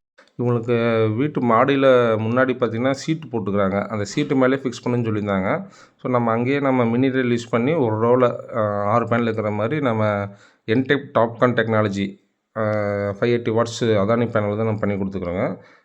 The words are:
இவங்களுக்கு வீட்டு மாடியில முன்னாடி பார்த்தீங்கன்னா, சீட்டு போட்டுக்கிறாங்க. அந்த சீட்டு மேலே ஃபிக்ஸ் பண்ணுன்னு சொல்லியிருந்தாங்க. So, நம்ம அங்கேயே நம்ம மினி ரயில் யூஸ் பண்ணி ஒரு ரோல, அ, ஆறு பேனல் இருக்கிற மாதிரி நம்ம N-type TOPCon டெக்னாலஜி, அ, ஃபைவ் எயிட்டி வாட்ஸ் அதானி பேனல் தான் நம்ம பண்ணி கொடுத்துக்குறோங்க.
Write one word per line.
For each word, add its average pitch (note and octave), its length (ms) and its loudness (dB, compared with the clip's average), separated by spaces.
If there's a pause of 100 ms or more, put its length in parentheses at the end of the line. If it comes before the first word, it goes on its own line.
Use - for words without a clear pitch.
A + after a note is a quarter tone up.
(380)
இவங்களுக்கு A#2+ 380 0 (400)
வீட்டு C#3+ 260 -2
மாடியில C3 440 4 (340)
முன்னாடி B2 360 2
பார்த்தீங்கன்னா, A#2+ 360 -2
சீட்டு D#3 360 -6
போட்டுக்கிறாங்க. G2+ 580 -2
அந்த G#2+ 180 -6
சீட்டு D3 320 -2
மேலே C3 200 4
ஃபிக்ஸ் B2+ 300 -6
பண்ணுன்னு B2 200 -2
சொல்லியிருந்தாங்க. G2+ 440 -2 (480)
So, C3 140 -6
நம்ம A#2+ 200 0
அங்கேயே A#2+ 280 0
நம்ம C3 260 2
மினி B2 240 2
ரயில் B2+ 200 0
யூஸ் A#2+ 200 -2
பண்ணி B2 240 0
ஒரு A#2+ 260 0
ரோல, B2 240 4 (320)
அ, A#2 60 -2 (220)
ஆறு A2+ 220 0
பேனல் A#2 160 0
இருக்கிற G#2+ 300 -2
மாதிரி A2+ 300 -2
நம்ம G#2+ 460 0 (400)
N-type C3+ 460 0
TOPCon A#2+ 400 2
டெக்னாலஜி, G#2+ 520 0 (500)
அ, A2+ 60 -4 (500)
ஃபைவ் A#2 200 -2
எயிட்டி A#2 200 0
வாட்ஸ் A2+ 320 -2 (140)
அதானி A#2 280 2
பேனல் G#2 320 0
தான் - 0 -
நம்ம A2 200 0
பண்ணி G#2 180 -2
கொடுத்துக்குறோங்க. F#2+ 480 -4 (420)